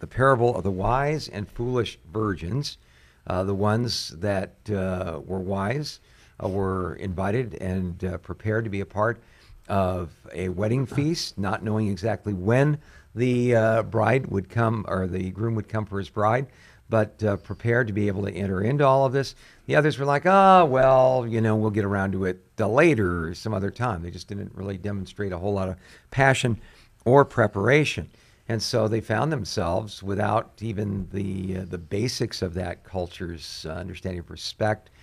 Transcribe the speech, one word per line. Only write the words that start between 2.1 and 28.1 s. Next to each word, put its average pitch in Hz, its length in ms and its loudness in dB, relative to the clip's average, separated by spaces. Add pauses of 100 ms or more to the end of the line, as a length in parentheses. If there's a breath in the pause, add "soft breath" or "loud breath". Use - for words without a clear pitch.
virgins, 101 640 -4 (500 soft breath)
uh, 90 160 -2
the 98 100 -2
ones 107 540 0 (100)
that, 95 360 -2 (160)
uh, 92 540 -4
were 92 140 -6
wise, 98 640 -4 (420 soft breath)
uh, 101 60 -4
were 95 480 -2
invited 98 640 -4
and, 92 440 -4
uh, 87 140 -6
prepared 107 460 -4
to 107 60 -6
be 98 100 -6
a 98 60 -6
part 110 340 -2 (480 soft breath)
of 92 400 0 (240)
a 90 160 -4
wedding 110 380 0
feast, 151 500 -2
not 98 260 -4
knowing 110 260 0
exactly 101 440 -2
when 123 460 2 (360 soft breath)
the, 123 400 2
uh, 113 280 4
bride 110 460 2
would 95 200 -2
come, 113 400 0
or 95 180 0
the 92 260 -4
groom 113 220 -4
would 104 140 -4
come 107 160 -4
for 98 140 -6
his 95 100 -6
bride, 113 380 0 (420 soft breath)
but, 110 340 0
uh, 101 140 2
prepared 117 500 0
to 107 60 -4
be 104 160 0
able 98 140 -2
to 98 100 -4
enter 95 300 -2
into 139 200 2
all 135 220 6
of 127 80 0
this. 135 220 -2 (320 soft breath)
The 135 100 2
others 147 220 2
were 139 80 -2
like, 143 180 0
"Oh, 190 400 8
well, 131 640 6
you 113 140 2
know, 110 120 4
we'll 110 160 2
get 104 140 2
around 98 280 0
to 95 120 -2
it 92 180 -2 (140)
the 110 100 0
later, 101 680 2
some 110 180 -6
other 98 180 -2
time." 110 300 -4
They 85 100 -8
just 90 180 -14
didn't 101 260 -10
really 95 240 -8
demonstrate 98 540 -6
a 87 60 -6
whole 98 140 -4
lot 95 160 -2
of 92 80 -6 (340 soft breath)
passion 127 480 2 (460 soft breath)
or 135 220 8
preparation. 110 840 0 (400 soft breath)